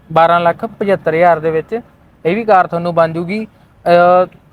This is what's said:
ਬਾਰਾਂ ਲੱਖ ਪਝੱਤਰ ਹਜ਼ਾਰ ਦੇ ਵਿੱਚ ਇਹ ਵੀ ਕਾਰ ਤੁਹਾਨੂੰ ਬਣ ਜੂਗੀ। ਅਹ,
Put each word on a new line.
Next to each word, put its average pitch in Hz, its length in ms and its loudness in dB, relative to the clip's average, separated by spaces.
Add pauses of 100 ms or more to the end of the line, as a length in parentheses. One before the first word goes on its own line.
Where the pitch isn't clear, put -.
(120)
ਬਾਰਾਂ 165 280 2
ਲੱਖ 170 260 -2
ਪਝੱਤਰ 196 480 -4
ਹਜ਼ਾਰ 165 260 2
ਦੇ 160 120 -4
ਵਿੱਚ 160 280 -6 (460)
ਇਹ 170 100 -2
ਵੀ 226 100 -6
ਕਾਰ 185 220 2
ਤੁਹਾਨੂੰ 170 280 -6
ਬਣ 165 180 0
ਜੂਗੀ। 180 320 -8
ਅਹ, 175 800 0 (280)